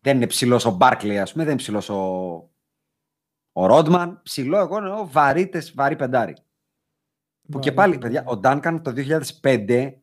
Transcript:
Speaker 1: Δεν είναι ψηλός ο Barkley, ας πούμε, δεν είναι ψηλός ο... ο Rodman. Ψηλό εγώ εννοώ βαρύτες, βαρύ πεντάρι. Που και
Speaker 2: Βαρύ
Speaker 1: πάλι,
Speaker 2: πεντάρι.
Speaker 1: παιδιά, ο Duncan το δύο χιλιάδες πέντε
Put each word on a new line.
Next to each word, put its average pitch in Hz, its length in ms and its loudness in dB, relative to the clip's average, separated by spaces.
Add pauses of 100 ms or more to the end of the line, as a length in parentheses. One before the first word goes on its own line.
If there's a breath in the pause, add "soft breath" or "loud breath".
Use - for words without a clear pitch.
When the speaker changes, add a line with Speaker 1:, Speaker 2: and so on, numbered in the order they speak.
Speaker 1:
Δεν 135 160 2
είναι 120 100 2
ψηλός 123 380 0
ο 107 160 0
Barkley, 110 340 4
ας 98 180 -2
πούμε, 160 120 -4
δεν 156 80 -2
είναι 123 100 -4
ψηλός 104 260 -6
ο... 104 80 -6 (1600)
ο 92 140 0
Rodman. 170 560 4
Ψηλό 143 360 -4
εγώ 185 180 -2
εννοώ 202 340 -6
βαρύτες, 156 640 0
βαρύ 139 220 -2
πεντάρι. 123 380 -2 (1160)
Που 143 80 -8
και 120 120 -2
Speaker 2:
Βαρύ 185 200 4
Speaker 1:
πάλι, 147 80 -2
Speaker 2:
πεντάρι. 120 260 -4
Speaker 1:
παιδιά, 127 80 -4
ο 107 120 -6
Duncan 147 380 0
το 143 100 -6
δύο 131 100 -6
χιλιάδες 143 320 -2
πέντε 123 680 0